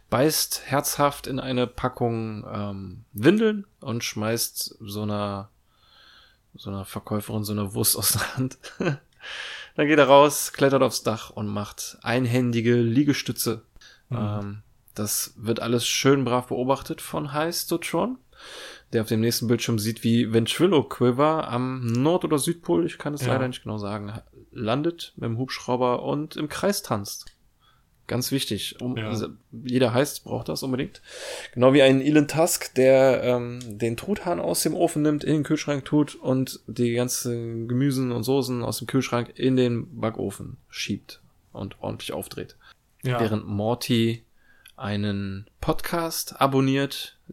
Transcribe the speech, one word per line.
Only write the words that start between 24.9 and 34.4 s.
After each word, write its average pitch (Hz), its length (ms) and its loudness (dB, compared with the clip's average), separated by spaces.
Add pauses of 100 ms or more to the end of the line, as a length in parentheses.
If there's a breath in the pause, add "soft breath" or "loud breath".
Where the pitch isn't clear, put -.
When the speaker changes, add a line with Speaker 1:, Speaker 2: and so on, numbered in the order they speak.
Speaker 1:
mit 117 100 -8
dem 117 140 -2
Hubschrauber 123 640 -2
und 147 320 -4
im 151 140 -4
Kreis - 340 -2
tanzt. - 420 -6 (800)
Ganz 123 260 -4
wichtig. 123 500 -4
Um, 123 160 -6
Speaker 2:
Ja. 110 100 -4
Speaker 1:
also 107 220 -4 (340)
jeder 123 300 2
Heist 143 320 -2
braucht 117 240 -6
das 151 120 -6
unbedingt. 135 400 -6 (520 loud breath)
Genau 127 200 8
wie 143 80 8
ein 135 200 8
Elon 147 260 6
Tusk, - 480 0
der, 131 480 8
ähm, 120 360 -2 (200)
den 117 180 0
Truthahn 175 440 -2